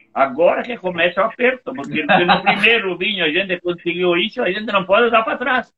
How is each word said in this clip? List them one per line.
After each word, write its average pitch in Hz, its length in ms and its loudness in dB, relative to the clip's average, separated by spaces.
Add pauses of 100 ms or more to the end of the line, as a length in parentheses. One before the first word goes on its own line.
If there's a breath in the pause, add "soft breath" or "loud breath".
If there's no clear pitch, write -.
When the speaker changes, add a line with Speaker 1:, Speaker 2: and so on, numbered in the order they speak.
(140 loud breath)
Speaker 1:
agora 139 500 2
que 240 140 -8
começa 175 440 -2
o - 40 4
aperto, 247 480 -2
porque 143 280 -8
se 170 240 2
no 180 180 2
Speaker 2:
<laughs> - 0 -
Speaker 1:
primeiro 202 540 2
vinho 190 280 -2
a - 40 2
gente 180 300 -2
conseguiu 175 560 -2
isso, 214 260 -2
a 190 80 0
gente 214 220 -6
não 190 140 0
pode 226 260 4
dar 220 120 4
pra - 140 -4
trás. 254 400 -4